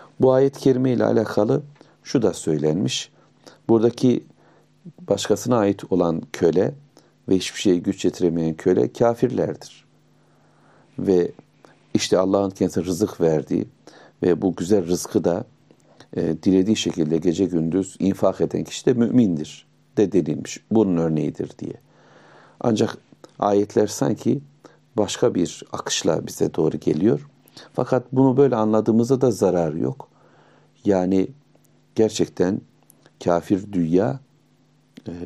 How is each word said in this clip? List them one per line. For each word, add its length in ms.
Bu 140
ayet-i 260
kerime 320
ile 140
alakalı 560
şu 180
da 120
söylenmiş. 800
Buradaki 540
başkasına 480
ait 340
olan 300
köle, 400
ve 60
hiçbir 240
şeye 180
güç 280
yetiremeyen 480
köle 400
kafirlerdir. 920
Ve 320
işte 240
Allah'ın 320
kendisine 360
rızık 360
verdiği 460
ve 180
bu 140
güzel 320
rızkı 360
da, 200
e, 60
dilediği 320
şekilde 420
gece 280
gündüz 540
infak 420
eden 220
kişi 220
de 80
mümindir 720
de 140
denilmiş. 480
Bunun 260
örneğidir 640
diye. 140
Ancak 360
ayetler 480
sanki 540
başka 380
bir 360
akışla 560
bize 260
doğru 240
geliyor. 520
Fakat 380
bunu 260
böyle 180
anladığımızda 640
da 100
zarar 420
yok. 360
Yani 420
gerçekten 640
kafir 500
dünya, 460
e, 40